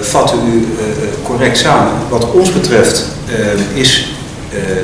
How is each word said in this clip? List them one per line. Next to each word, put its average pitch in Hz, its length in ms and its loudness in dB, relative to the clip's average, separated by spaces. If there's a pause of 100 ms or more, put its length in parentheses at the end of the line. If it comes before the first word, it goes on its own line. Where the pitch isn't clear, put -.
vatte 127 340 2 (180)
u, - 20 2 (240)
eh, 107 60 -4
eh, 107 80 -2 (300)
correct 123 340 0
samen. 139 340 2 (180)
Wat 117 220 0
ons 185 220 4
betreft, 120 520 2 (240)
eh, 104 500 -2
is, 131 120 2 (580)
eh, 104 80 -8 (260)